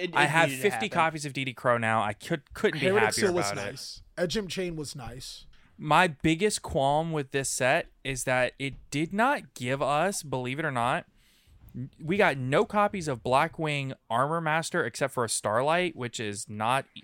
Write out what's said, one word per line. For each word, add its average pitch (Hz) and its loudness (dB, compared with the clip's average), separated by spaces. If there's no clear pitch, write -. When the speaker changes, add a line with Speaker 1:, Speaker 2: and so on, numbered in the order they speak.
Speaker 1:
it, - -
Speaker 2:
I 143 6
Speaker 1:
it 147 4
Speaker 2:
have 160 6
Speaker 1:
needed 135 -6
to 131 -4
Speaker 2:
fifty 117 2
Speaker 1:
happen. - -6
Speaker 2:
copies 160 0
of 139 -6
D 135 -4
D 127 -4
Crow 120 2
now. 110 2
I 104 -2
could, - -6
couldn't 165 0
be - 2
Speaker 3:
Herodic 196 4
Speaker 2:
happier 220 2
Speaker 3:
Seal 175 0
was 202 0
Speaker 2:
about - -6
it. - -6
Speaker 3:
nice. - -14
Edge 175 -2
Imp 202 -4
Chain 175 -6
was 147 -8
nice. 123 -14
Speaker 2:
My 156 4
biggest 165 0
qualm 151 0
with 147 -4
this 139 -2
set 135 2
is 135 -6
that 127 2
it 135 -6
did 160 -2
not 220 0
give 127 -4
us, 151 0
believe 131 -4
it 160 -4
or 147 -2
not, 127 0
we 165 0
got 175 4
no 139 2
copies 208 0
of 127 -4
Blackwing 143 0
Armor 143 0
Master 160 0
except 127 -4
for 123 0
a 107 0
Starlight, 156 0
which 123 -8
is 104 -6
not 113 0